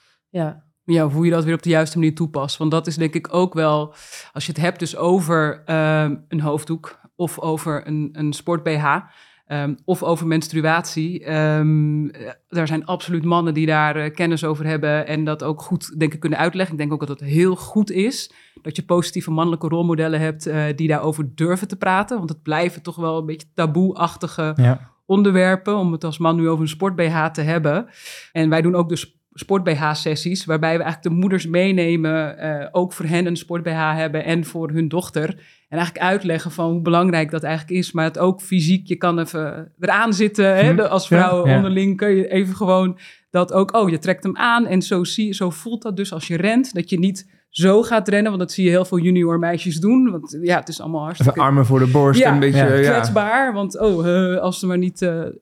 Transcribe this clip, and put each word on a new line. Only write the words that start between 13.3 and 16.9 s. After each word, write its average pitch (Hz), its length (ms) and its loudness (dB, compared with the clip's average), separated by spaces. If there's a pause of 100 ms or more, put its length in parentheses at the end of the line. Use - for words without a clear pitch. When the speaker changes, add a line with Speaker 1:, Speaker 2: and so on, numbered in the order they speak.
Speaker 2:
die 156 120 0
daar, 151 300 2
eh, 151 180 -6
kennis 165 300 -2
over 156 220 -4
hebben 151 400 -2
en 156 180 -2
dat 151 200 -4
ook 151 180 -6
goed, - 380 -6
denk 151 140 0
ik, 156 60 -12
kunnen 151 180 -2
uitleggen. 175 360 -2
Ik 151 60 -6
denk 147 120 -2